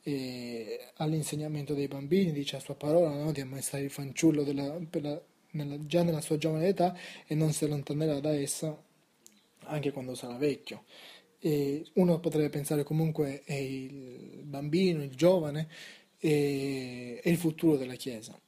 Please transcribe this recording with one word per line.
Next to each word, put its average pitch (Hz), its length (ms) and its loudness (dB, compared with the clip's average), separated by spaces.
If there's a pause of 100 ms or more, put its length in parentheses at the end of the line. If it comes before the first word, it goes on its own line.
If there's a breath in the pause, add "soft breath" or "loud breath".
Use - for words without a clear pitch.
eh, 120 760 -6 (180)
all'insegnamento 151 760 -2
dei 139 160 -2
bambini, 151 440 2
dice 143 240 -4
la 135 60 -10
sua 143 120 -10
parola, 156 360 4
no? 147 220 -2
Di 139 80 -2
ammaestrare 135 440 -6
il 139 60 -4
fanciullo 147 540 2
della, 139 340 -2 (100)
per 165 140 -4
la, 147 180 -4 (320)
nella, 147 340 -6
già 170 160 4
nella 165 180 2
sua 156 160 0
giovane 160 320 2
età 185 280 2 (300 loud breath)
e 151 80 -2
non 156 160 4
si 147 140 0
allontanerà 147 560 0
da 151 140 2
essa 147 440 -2 (840)
anche 147 260 -2
quando 127 240 -8
sarà 120 220 -10
vecchio. 131 480 -2 (560 loud breath)
E 147 540 0
uno 175 260 6
potrebbe 156 300 2
pensare 147 340 0
comunque 156 580 0
è 147 120 -6
il 135 920 -8
bambino, 147 580 2
il 135 140 -8
giovane, 156 520 4 (500 loud breath)
è, 135 1040 0
è 175 60 2
il 170 80 6
futuro 160 400 4
della 127 180 -4
Chiesa. 117 540 -10